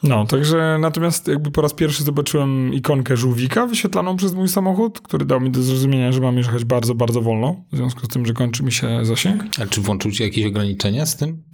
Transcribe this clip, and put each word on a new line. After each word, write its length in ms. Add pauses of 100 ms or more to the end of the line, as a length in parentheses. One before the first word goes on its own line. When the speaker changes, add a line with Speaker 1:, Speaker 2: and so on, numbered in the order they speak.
Speaker 1:
No, 220
także 540
natomiast 480
jakby 240
po 100
raz 120
pierwszy 300
zobaczyłem 720
ikonkę 440
żółwika 500
wyświetlaną 480
przez 180
mój 140
samochód, 540
który 240
dał 160
mi 100
do 120
zrozumienia, 480
że 100
mam 160
już 100
jechać 180
bardzo, 300
bardzo 260
wolno, 340 (160)
w 60
związku 280
z 40
tym, 160
że 80
kończy 300
mi 80
się 340
zasięg. 380 (180)
Speaker 2:
A 40
czy 160
włączył 300
ci 120
jakieś 220
ograniczenia 600
z 120
tym? 260 (100)